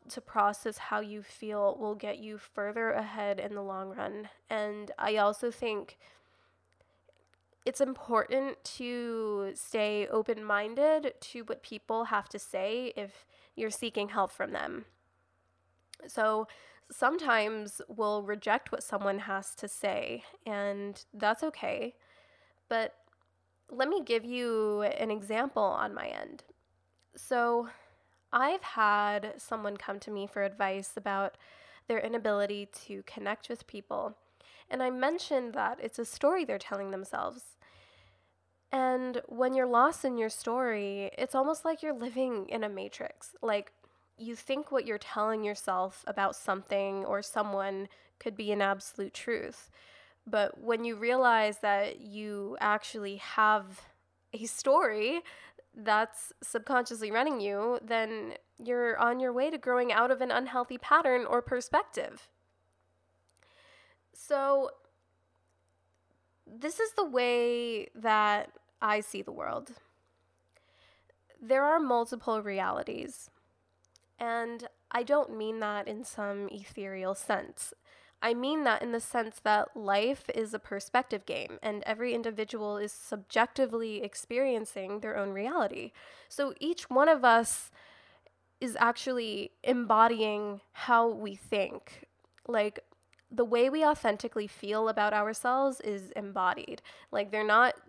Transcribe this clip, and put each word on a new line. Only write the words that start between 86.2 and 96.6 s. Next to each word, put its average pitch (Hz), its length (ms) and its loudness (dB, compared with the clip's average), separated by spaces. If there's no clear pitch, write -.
So 277 320 -2
each - 300 -4
one 269 180 6
of 302 160 6
us 233 480 6
is 233 180 -4
actually 233 720 0
embodying 214 960 4
how 233 340 6
we 208 280 -2
think. - 720 -4
Like, 208 340 0
the 240 140 2
way 240 240 6
we 311 160 2
authentically 226 640 2
feel 214 420 -2
about 208 240 2
ourselves 247 680 0
is 196 300 -6
embodied. 196 720 -2